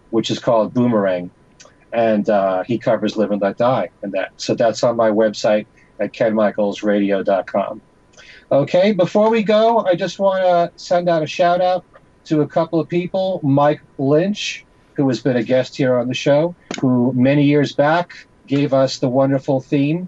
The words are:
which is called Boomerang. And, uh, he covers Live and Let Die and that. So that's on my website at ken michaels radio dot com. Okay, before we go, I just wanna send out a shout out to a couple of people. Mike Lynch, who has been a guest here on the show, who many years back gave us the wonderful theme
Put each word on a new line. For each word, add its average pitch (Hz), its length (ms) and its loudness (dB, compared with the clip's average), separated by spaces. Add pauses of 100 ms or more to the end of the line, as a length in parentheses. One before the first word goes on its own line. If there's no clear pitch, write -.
which 113 220 -2
is 104 80 -4
called 110 340 0
Boomerang. 98 560 0 (640)
And, 110 400 0
uh, 95 320 0
he 110 160 -4
covers 104 360 -2
Live 104 140 -2
and 101 140 -2
Let 101 140 -2
Die 120 320 0 (120)
and 101 120 -8
that. 95 240 -6
So - 180 -4
that's 113 280 0
on 120 120 0
my 113 160 2
website 107 560 0 (320)
at 104 140 -6
ken 113 200 0
michaels 104 480 -2
radio 101 400 0
dot 95 240 0
com. 98 340 -4 (720)
Okay, 175 400 2
before 208 380 2
we 226 140 2
go, 214 420 2
I 190 80 2
just 180 240 -4
wanna 185 600 2
send 175 300 -2
out 165 140 2
a 151 60 -2
shout 175 340 0
out 180 240 0 (400)
to 156 140 0
a 143 80 0
couple - 320 -2
of 147 80 -2
people. 180 560 -4
Mike 147 380 2 (160)
Lynch, 156 680 -2 (300)
who 143 160 -2
has 113 120 -2
been 131 140 0
a 117 80 0
guest 127 320 -2
here 127 220 0
on 120 100 -2
the 127 60 -6
show, 151 420 0 (240)
who 123 340 2
many 135 300 2
years 143 300 2
back 160 400 0 (340)
gave 139 260 0
us 135 260 0
the 131 100 -2
wonderful 135 500 0
theme 151 480 -2